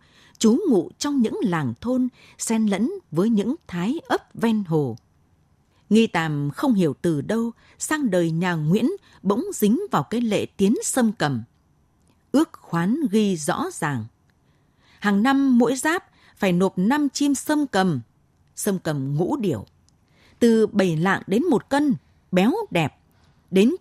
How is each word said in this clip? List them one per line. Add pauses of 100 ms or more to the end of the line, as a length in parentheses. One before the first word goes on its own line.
(360)
trú (120)
ngụ
trong
những
làng
thôn, (300)
xen
lẫn (200)
với
những (120)
thái
ấp
ven
hồ. (920)
Nghi
Tàm
không
hiểu
từ
đâu, (280)
sang
đời
nhà
Nguyễn (320)
bỗng (100)
dính (100)
vào
cái
lệ
tiến
xâm
cầm. (880)
Ước
khoán (120)
ghi
rõ
ràng. (960)
Hàng
năm
mỗi
giáp (340)
phải
nộp
năm
chim
sâm
cầm, (540)
sâm
cầm
ngũ
điểu. (720)
Từ
bảy
lạng
đến
một
cân, (360)
béo (180)
đẹp. (540)
Đến